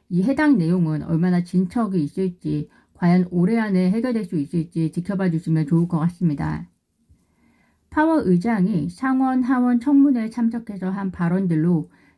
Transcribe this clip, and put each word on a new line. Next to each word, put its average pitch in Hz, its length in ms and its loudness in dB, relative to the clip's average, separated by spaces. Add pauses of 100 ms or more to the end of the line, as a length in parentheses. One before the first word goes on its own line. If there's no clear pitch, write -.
이 185 160 0
해당 277 340 2
내용은 165 460 0
얼마나 175 400 0
진척이 190 580 -2
있을지, 156 680 -4 (240)
과연 180 380 2
올해 185 280 2
안에 185 320 0
해결될 226 320 -2
수 180 140 -6
있을지 160 540 -4
지켜봐 185 400 -2
주시면 160 360 -2
좋을 170 220 2
것 165 100 -2
같습니다. 156 720 -4 (1200)
파월 311 360 0
의장이 180 640 0
상원, 262 540 0
하원 247 380 0
청문회에 277 480 2
참석해서 226 600 -4
한 190 220 -4
발언들로 170 800 0 (260)